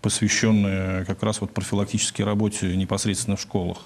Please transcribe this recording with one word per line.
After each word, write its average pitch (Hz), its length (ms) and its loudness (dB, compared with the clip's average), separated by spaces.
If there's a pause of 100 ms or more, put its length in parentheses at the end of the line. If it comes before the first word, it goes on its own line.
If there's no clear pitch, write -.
посвященные 98 1040 2
как - 180 -4
раз 107 180 0
вот 98 100 -6
профилактической - 680 -2
работе 104 540 0
непосредственно 98 600 0
в - 60 -8
школах. 90 440 -2